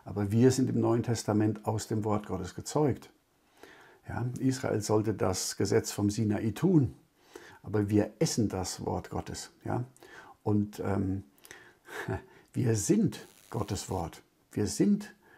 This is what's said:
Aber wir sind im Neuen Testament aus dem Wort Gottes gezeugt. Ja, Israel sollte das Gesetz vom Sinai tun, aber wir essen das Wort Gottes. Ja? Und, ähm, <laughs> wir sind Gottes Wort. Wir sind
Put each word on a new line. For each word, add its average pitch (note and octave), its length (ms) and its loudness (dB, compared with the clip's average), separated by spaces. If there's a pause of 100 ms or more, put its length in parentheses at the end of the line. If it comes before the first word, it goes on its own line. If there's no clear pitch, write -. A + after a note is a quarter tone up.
Aber G2+ 280 -4
wir A#2 180 6
sind C3 180 2
im A#2 140 0
Neuen A2+ 220 2
Testament G#2+ 640 0
aus A2 220 -2
dem G#2+ 160 -2
Wort G#2 220 0
Gottes F2+ 300 -8
gezeugt. - 560 -2 (960)
Ja, G2 180 -6 (140)
Israel A2+ 420 0
sollte A2 320 2
das G2 440 -2
Gesetz G#2+ 340 2
vom G#2 180 0
Sinai G#2 420 0
tun, D#3 440 2 (680)
aber G#2 260 0
wir G#2 300 4
essen A#2+ 300 2
das F#2 360 -6
Wort F#2 240 -4
Gottes. - 420 -8 (120)
Ja? A#2 200 -2 (600)
Und, G#2 400 0
ähm, G2 400 0 (840)
<laughs> G#2 120 -4 (340)
wir A#2 220 2
sind F3+ 500 2 (240)
Gottes G2+ 400 -4
Wort. F2+ 320 -6 (300)
Wir G#2 160 -2
sind G3+ 460 0 (240)